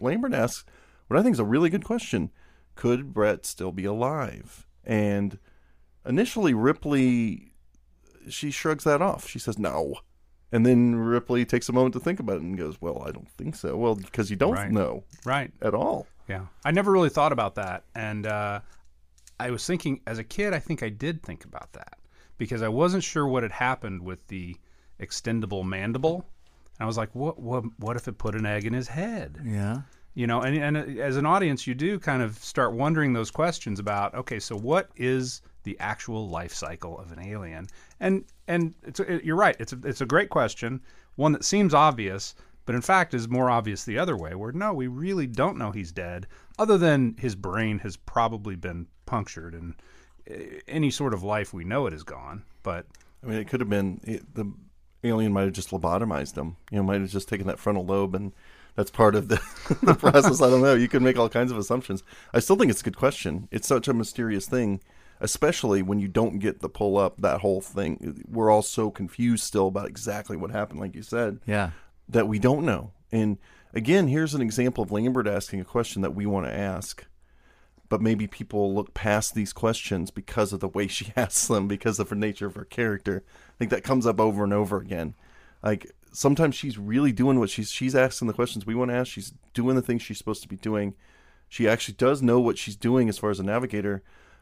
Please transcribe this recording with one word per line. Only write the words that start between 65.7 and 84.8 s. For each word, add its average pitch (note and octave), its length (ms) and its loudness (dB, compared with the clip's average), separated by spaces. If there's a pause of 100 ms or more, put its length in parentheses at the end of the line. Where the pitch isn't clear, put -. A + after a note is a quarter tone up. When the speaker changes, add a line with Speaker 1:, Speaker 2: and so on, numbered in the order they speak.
Speaker 1:
when G2+ 160 0
you G2 100 -2
don't G2+ 300 0
get G2 220 -2
the F2 100 -6
pull G2+ 260 0
up, F#2+ 240 2
that F2+ 200 2
whole F#2+ 200 2
thing. - 680 -6
We're A2 220 2
all G#2+ 120 8
so A2 280 -2
confused A#2 540 0
still G2 220 2
about G2 220 -2
exactly G#2 500 -8
what E2+ 140 -8
happened, G#2 280 -6
like F#2+ 140 -8
you - 80 -14
said, A2+ 440 -4
Speaker 3:
Yeah. G#2 240 0 (380)
Speaker 1:
that A2+ 200 4
we G#2+ 100 0
don't C3 260 4
know. G#2 280 -2 (180)
And G#2+ 280 2 (360)
again, D#3 340 4
here's D3 260 0
an C#3+ 60 0
example B2 440 0
of F#2+ 80 -6
Lambert A#2 340 2
asking G2 340 -2
a F#2 40 -6
question A2+ 380 -2
that D#2 120 -2
we G2+ 120 -4
wanna F#2+ 240 0
ask. F#2 540 -6 (840)
But G#2+ 120 0
maybe A2 260 2
people G2+ 480 -2
look G2+ 200 -4
past G#2+ 400 0
these G#2 180 -2
questions G2+ 580 -2
because G#2 440 -2
of F#2 60 -6
the G2 80 -4
way G2 180 0
she G2 260 -6
<laughs> - 40 -2
asks - 300 0
them, G2+ 220 2
because G2+ 300 0
of G2+ 100 0
the G#2+ 60 -4
nature G#2 320 -2
of F#2 80 -8
her - 100 -12
character. G2+ 600 -2
I - 320 -20
think A2+ 120 -2
that - 140 0
comes B2+ 220 2
up A2 120 4
over G#2 260 4
and G2+ 100 2
over G2+ 240 2
again. E2+ 360 -6 (480)